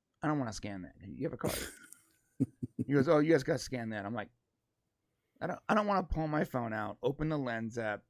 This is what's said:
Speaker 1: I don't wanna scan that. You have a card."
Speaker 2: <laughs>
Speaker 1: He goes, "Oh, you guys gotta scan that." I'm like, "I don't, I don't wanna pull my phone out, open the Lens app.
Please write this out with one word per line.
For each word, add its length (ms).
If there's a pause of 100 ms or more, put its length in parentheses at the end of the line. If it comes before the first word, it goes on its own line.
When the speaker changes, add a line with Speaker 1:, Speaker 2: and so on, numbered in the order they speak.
(220)
Speaker 1:
I 60
don't 120
wanna 120
scan 300
that. 100 (160)
You 160
have 100
a 40
card." 260
Speaker 2:
<laughs> 40 (1200)
Speaker 1:
He 60
goes, 160
"Oh, 120
you 120
guys 120
gotta 160
scan 320
that." 140
I'm 80
like, 140 (1160)
"I 60
don't, 120 (100)
I 60
don't 120
wanna 160
pull 240
my 160
phone 300
out, 280
open 280
the 80
Lens 400
app. 320